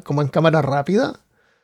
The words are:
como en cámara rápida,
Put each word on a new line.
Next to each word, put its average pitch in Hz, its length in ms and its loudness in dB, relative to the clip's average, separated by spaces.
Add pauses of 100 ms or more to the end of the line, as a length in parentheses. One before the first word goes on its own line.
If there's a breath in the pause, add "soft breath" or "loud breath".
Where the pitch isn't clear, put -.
como 147 200 -2
en 139 60 -2
cámara 160 340 2
rápida, 143 580 -2 (440)